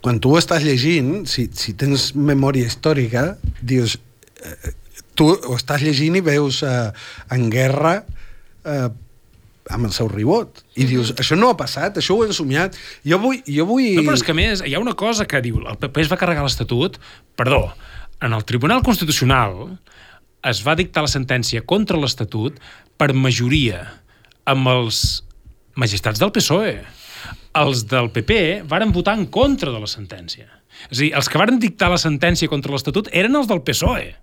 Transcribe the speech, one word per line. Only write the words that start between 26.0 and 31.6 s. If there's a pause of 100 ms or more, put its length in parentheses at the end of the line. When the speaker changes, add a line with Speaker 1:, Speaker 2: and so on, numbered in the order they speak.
Speaker 2:
del
psoe. (800)
Els
del
P
P (280)
varen
votar
en
contra
de
la
sentència. (400)
És
a
dir,
els
que
varen
dictar